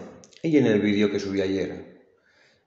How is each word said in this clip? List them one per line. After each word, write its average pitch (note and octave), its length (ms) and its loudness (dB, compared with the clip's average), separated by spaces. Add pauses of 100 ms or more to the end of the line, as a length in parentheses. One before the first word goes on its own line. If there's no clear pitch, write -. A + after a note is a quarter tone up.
(420)
Y D#3+ 140 2
en B2+ 80 6
el G#2+ 160 4
vídeo G#2 280 2
que G2+ 120 -4
subí G2 180 -4
ayer - 680 -6 (580)